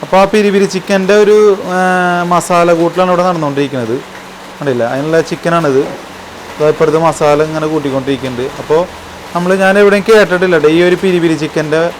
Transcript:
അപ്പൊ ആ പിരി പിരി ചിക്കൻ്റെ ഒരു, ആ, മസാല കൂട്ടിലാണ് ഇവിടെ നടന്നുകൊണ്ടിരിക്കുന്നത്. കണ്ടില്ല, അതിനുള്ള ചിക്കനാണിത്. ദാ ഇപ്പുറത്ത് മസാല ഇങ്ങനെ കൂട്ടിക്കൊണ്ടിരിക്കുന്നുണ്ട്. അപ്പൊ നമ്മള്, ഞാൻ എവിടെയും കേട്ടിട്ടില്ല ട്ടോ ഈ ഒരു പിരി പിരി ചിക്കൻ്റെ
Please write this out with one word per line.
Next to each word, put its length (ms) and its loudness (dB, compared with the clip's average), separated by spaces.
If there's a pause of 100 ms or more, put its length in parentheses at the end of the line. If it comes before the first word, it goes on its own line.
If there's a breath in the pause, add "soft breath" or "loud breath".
അപ്പൊ 180 -2
ആ 20 6 (100)
പിരി 220 2
പിരി 180 4
ചിക്കൻ്റെ 500 0
ഒരു, 140 4 (380)
ആ, 20 0 (560)
മസാല 460 2
കൂട്ടിലാണ് 320 0
ഇവിടെ 160 2
നടന്നുകൊണ്ടിരിക്കുന്നത്. 680 -2 (600)
കണ്ടില്ല, 260 -2 (100)
അതിനുള്ള 260 -2 (100)
ചിക്കനാണിത്. 520 0 (800)
ദാ 140 2
ഇപ്പുറത്ത് 340 0
മസാല 420 2
ഇങ്ങനെ 240 -4
കൂട്ടിക്കൊണ്ടിരിക്കുന്നുണ്ട്. 720 -4 (160)
അപ്പൊ 160 0 (580)
നമ്മള്, 280 0
ഞാൻ 100 4 (100)
എവിടെയും 260 2
കേട്ടിട്ടില്ല 540 4
ട്ടോ 140 6
ഈ 120 4
ഒരു 140 2
പിരി 200 2
പിരി 200 0
ചിക്കൻ്റെ 380 -2 (180)